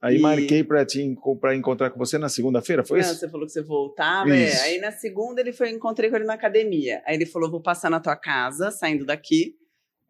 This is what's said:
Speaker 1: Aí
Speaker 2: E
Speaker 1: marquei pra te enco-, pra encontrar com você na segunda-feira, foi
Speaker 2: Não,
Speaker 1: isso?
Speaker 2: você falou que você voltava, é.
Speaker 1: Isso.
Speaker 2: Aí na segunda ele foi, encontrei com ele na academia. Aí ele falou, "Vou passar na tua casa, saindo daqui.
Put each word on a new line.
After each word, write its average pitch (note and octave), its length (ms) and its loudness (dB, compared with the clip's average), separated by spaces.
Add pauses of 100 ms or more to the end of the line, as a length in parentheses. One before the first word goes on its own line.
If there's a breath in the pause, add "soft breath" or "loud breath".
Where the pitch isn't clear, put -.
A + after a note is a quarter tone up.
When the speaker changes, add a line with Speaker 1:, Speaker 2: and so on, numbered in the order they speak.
Speaker 1:
Aí B2 140 4
Speaker 2:
E D#3 40 4
Speaker 1:
marquei D3+ 440 4
pra C#3+ 220 2
te C#3 160 -4
enco-, C3+ 360 -2
pra C3+ 160 2
encontrar C3 360 0
com B2 80 -12
você B2 180 -2
na D3+ 140 -2
segunda-feira, B2+ 520 0
foi F3+ 180 2
Speaker 2:
Não, F#3 100 4
Speaker 1:
isso? E3 80 -4
Speaker 2:
você E3+ 100 -6
falou D#3 180 -8
que D3+ 60 -18
você D#3+ 100 -4
voltava, D3+ 720 -2
é. B2 140 4
Speaker 1:
Isso. C3 140 0
Speaker 2:
Aí E3+ 180 0
na G#3 120 -6
segunda A3+ 500 -6
ele A#3+ 100 -4
foi, A#3+ 180 0
encontrei A3 380 -2
com A3+ 80 2
ele G#3+ 80 0
na A3 100 -2
academia. G#3 720 0
Aí D3+ 120 -2
ele D#3+ 100 0
falou, E3 240 -2
"Vou E3 100 -6
passar F3 300 0
na E3 100 2
tua D#3+ 160 -2
casa, C#3+ 540 -2
saindo D#3 340 -2
daqui. D3+ 520 0 (540)